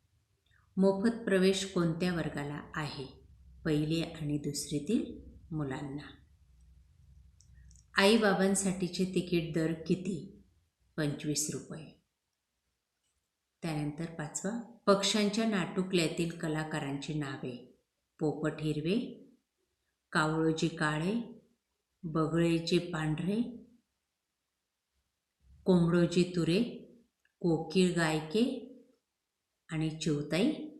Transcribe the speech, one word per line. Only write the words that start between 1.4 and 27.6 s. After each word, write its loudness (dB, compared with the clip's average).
कोणत्या 0
वर्गाला -6
आहे? -6
पहिले 0
आणि -4
दुसरीतील -4
मुलांना. -8
आईबाबांसाठीचे 4
तिकीट 0
दर 0
किती? -4
पंचवीस -2
रुपये. -12
त्यानंतर -4
पाचवा, -6
पक्ष्यांच्या 4
नाटुकल्यातील 0
कलाकारांची -2
नावे. -6
पोपट 0
हिरवे, -2
कावळोजी 2
काळे, -2
बगळेचे 2
पांढरे, -2
कोंबडोजी 6
तुरे, 4
कोकिळ 2